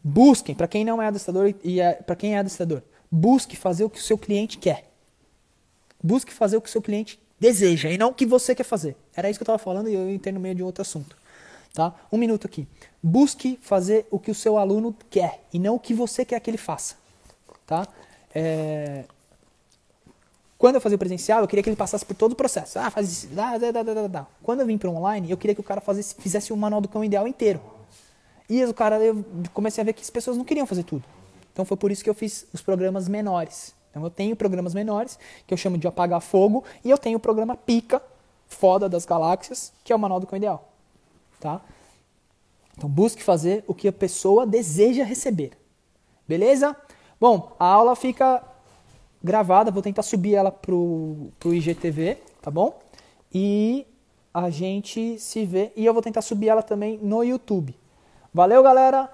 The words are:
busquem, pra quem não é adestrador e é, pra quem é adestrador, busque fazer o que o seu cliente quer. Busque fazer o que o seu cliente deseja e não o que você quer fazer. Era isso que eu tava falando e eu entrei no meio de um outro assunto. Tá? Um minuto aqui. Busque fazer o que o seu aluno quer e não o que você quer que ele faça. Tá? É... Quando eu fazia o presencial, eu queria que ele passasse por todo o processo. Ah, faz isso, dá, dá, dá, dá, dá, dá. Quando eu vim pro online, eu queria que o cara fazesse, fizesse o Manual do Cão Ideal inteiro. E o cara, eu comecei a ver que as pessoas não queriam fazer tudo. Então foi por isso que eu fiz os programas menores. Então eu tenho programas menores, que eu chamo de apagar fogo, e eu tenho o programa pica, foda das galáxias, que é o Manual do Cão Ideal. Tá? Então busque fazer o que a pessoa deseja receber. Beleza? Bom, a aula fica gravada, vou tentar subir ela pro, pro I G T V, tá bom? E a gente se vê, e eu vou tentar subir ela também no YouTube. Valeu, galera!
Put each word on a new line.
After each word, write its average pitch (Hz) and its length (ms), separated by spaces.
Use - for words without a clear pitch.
busquem, 202 540
pra 170 100
quem 214 180
não 226 160
é 220 60
adestrador 202 560
e 180 180
é, 175 120
pra - 240
quem 208 180
é 202 60
adestrador, 170 420
busque 220 480
fazer 190 280
o 220 60
que - 100
o - 20
seu 220 160
cliente 208 400
quer. - 320
Busque 220 300
fazer 208 240
o 226 40
que 226 80
o - 40
seu 220 100
cliente 208 340
deseja 185 540
e 180 40
não 220 140
o - 20
que 254 140
você 247 300
quer 254 80
fazer. 160 320
Era 185 160
isso 208 80
que 233 60
eu - 20
tava 220 120
falando 202 300
e 214 60
eu 185 180
entrei 196 200
no 190 80
meio 185 160
de 180 80
um - 20
outro 185 160
assunto. 151 340
Tá? 165 220
Um 214 80
minuto 226 300
aqui. 139 180
Busque 254 600
fazer 202 480
o 202 80
que 214 140
o - 20
seu 214 240
aluno 214 380
quer - 440
e 175 80
não 208 160
o - 20
que - 160
você 240 300
quer 240 160
que 226 100
ele 226 80
faça. - 380
Tá? 170 220
É... 151 680
Quando 247 160
eu 262 60
fazia 208 160
o - 20
presencial, 190 420
eu 202 60
queria 202 160
que 196 60
ele 214 80
passasse 202 280
por 202 120
todo 226 160
o 247 40
processo. - 440
Ah, 226 100
faz 208 220
isso, - 160
dá, 214 300
dá, 240 120
dá, 233 140
dá, 226 100
dá, 214 140
dá. 151 180
Quando 240 160
eu 269 80
vim 220 100
pro 196 140
online, 175 400
eu 180 60
queria 208 180
que 202 60
o 202 40
cara 196 160
fazesse, 202 360
fizesse 208 360
o 220 40
Manual 208 240
do 202 80
Cão 214 160
Ideal 202 240
inteiro. 214 320
E 247 160
o 240 120
cara, 214 280
eu 220 220
comecei 214 260
a 214 60
ver 220 80
que - 80
as - 80
pessoas 240 260
não 247 80
queriam 285 220
fazer 180 160
tudo. 147 200
Então 190 140
foi 190 140
por 208 120
isso 202 140
que 220 60
eu 208 40
fiz - 380
os - 80
programas 190 480
menores. 190 680
Então 151 160
eu 170 60
tenho 208 260
programas 180 380
menores, 214 440
que - 80
eu - 20
chamo 175 220
de 160 100
apagar 175 320
fogo, 208 420
e 240 60
eu 277 80
tenho 226 180
o 220 40
programa 226 360
pica, 233 460
foda 196 400
das 175 200
galáxias, 170 640
que - 120
é - 20
o - 20
Manual 190 220
do 190 60
Cão 196 100
Ideal. 196 320
Tá? 156 220
Então 151 100
busque 175 360
fazer 180 440
o 196 60
que - 160
a 185 40
pessoa 196 540
deseja 220 580
receber. 202 480
Beleza? 262 480
Bom, 220 400
a 175 60
aula 220 320
fica 254 460
gravada, 196 480
vou 196 100
tentar 202 220
subir 202 320
ela 196 180
pro, 160 840
pro 170 160
I 175 80
G 170 120
T 165 160
V, 160 280
tá - 80
bom? 180 280
E 208 540
a 175 160
gente 202 680
se 220 280
vê, 190 280
e 220 120
eu 226 80
vou 226 80
tentar 226 180
subir 214 300
ela 220 120
também 214 360
no 214 260
YouTube. 208 500
Valeu, 190 280
galera! 262 540